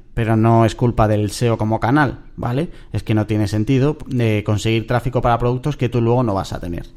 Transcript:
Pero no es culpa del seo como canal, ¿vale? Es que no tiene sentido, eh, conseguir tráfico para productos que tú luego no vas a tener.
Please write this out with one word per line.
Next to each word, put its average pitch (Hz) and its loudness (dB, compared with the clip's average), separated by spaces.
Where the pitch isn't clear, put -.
Pero 113 0
no 113 6
es 110 2
culpa 113 2
del 104 0
seo 117 0
como 110 -2
canal, 135 0
¿vale? 139 -4
Es 104 -4
que 107 -2
no 107 2
tiene 107 -2
sentido, 127 0
eh, 110 0
conseguir 110 0
tráfico 123 -2
para 117 2
productos 127 -2
que 120 -2
tú 120 0
luego 117 2
no 107 -2
vas 92 -4
a - -6
tener. 87 -8